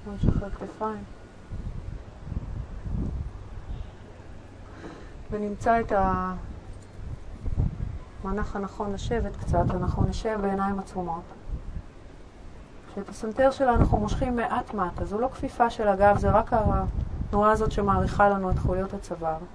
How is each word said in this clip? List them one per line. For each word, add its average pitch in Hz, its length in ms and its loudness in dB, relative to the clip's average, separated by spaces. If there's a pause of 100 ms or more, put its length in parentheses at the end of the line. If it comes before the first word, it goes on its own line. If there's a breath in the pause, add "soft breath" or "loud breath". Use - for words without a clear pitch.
בואו 202 120 -8
נשחרר 196 340 4
כתפיים. 202 540 -6 (4000 loud breath)
ונמצא 208 500 2
את 226 120 -2 (2250)
המנח 202 320 -2
הנכון 202 360 -4
לשבת 202 440 -2
קצת, 175 340 2
אנחנו 185 380 2
נשב 220 340 -2
בעיניים 196 360 0
עצומות. 180 440 -6 (1700)
שאת 196 140 -8
הסנטר 226 420 4
שלה 262 240 4
אנחנו - 240 6
מושכים 240 380 0
מעט 233 380 -2
מטה, 180 300 -2
זו 190 140 -2
לא 254 100 0
כפיפה - 420 2
של 214 180 0
הגב, 202 300 8
זה 196 120 4
רק 214 220 4
התנועה 202 1000 2
הזאת 220 200 4
שמאריכה 196 560 4
לנו 190 220 2
את 180 80 4
חוליות 190 360 2
הצוואר. 160 440 -4 (160)